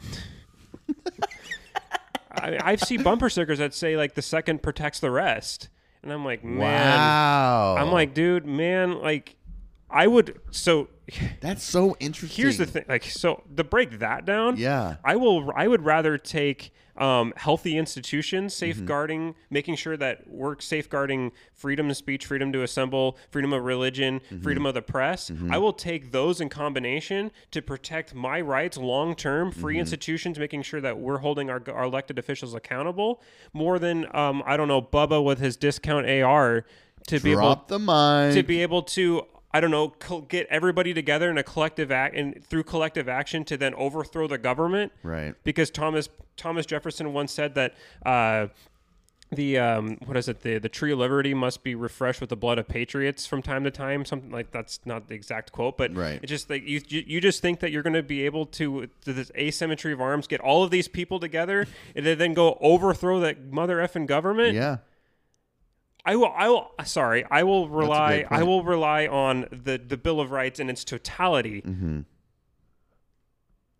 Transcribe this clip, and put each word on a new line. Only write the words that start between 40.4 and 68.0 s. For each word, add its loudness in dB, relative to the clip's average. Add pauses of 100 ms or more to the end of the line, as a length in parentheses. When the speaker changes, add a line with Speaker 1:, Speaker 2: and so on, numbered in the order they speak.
Speaker 2:
everybody 2
together 0
in 0
a 0
collective -2
act, 0
and -6
through -2
collective -2
action -4
to -6
then 0
overthrow -4
the -4
government. 0 (120)
Speaker 1:
Right. -4 (120)
Speaker 2:
Because 0
Thomas, -2 (260)
Thomas -6
Jefferson -6
once -2
said -4
that, 0 (320)
uh, 2 (840)
the, 0
um, 0
what -4
is -2
it? -8
The, -2
the -4
tree -2
of 0
liberty 2
must -2
be -4
refreshed -4
with -8
the -2
blood 0
of -6
patriots -4
from -4
time -4
to 0
time. -4
Something -8
like, -10
that's -10
not -8
the -12
exact -10
quote, -4
but -2
Speaker 1:
Right. -2
Speaker 2:
it's -10
just -6
like -6
you, -2
you, -4
you -4
just 4
think 0
that -2
you're -2
gonna 2
be -2
able -2
to, -4 (160)
to -4
this -8
asymmetry -4
of -6
arms, -2
get -4
all 4
of -2
these 0
people -6
together 0 (160)
Speaker 1:
<laughs> -18
Speaker 2:
and -2
then 2
go 6
overthrow 6
that -2
mother 0
effing -2
government. 2
Speaker 1:
Yeah. 0 (1300)
Speaker 2:
I 2
will, 0
I 0
will, 2 (140)
sorry, 0
I 4
will 2
Speaker 1:
That's -8
a -10
great 2
Speaker 2:
rely, 2